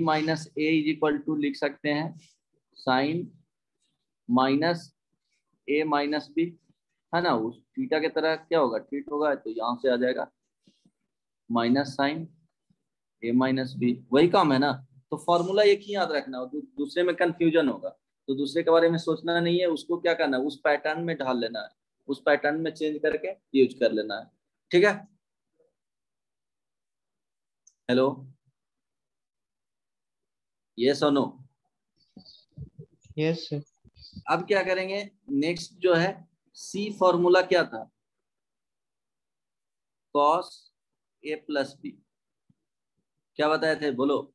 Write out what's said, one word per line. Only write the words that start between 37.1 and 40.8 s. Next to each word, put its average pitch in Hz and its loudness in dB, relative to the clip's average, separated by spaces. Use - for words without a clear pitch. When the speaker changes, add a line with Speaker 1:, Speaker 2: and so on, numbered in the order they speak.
Speaker 1:
क्या 180 2
था, 110 -12
cos 156 2